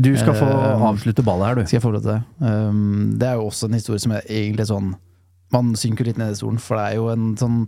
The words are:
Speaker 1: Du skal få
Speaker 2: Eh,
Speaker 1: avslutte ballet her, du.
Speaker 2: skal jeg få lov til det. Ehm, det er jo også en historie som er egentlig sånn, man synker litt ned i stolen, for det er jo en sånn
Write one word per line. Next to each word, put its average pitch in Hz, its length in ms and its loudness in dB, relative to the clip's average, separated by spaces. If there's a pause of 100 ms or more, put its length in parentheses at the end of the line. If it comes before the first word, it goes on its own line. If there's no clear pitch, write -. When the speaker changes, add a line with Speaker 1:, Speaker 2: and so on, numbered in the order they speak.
Speaker 1:
Du 131 160 6
skal 110 160 4
få 135 160 4
Speaker 2:
Eh, 135 320 2
Speaker 1:
avslutte 110 420 2
ballet 98 220 2
her, 123 80 0
du. 117 120 0
Speaker 2:
skal 117 120 2
jeg 113 60 0
få 113 100 2
lov 104 80 -2
til 110 100 0
det. 113 100 0 (180)
Ehm, 104 760 2
det 123 120 0
er 123 100 -2
jo 110 80 -4
også 107 240 -4
en 117 80 2
historie 104 240 -4
som 113 100 0
er 104 140 -4
egentlig 107 400 -2
sånn, 98 240 -2 (640)
man 123 260 2
synker 117 300 -2
litt 113 100 -4
ned 110 160 -4
i 101 60 -8
stolen, 110 180 -2
for - 180 -6
det 104 120 -2
er 104 100 -2
jo 113 100 -2
en 113 280 -2
sånn 117 320 0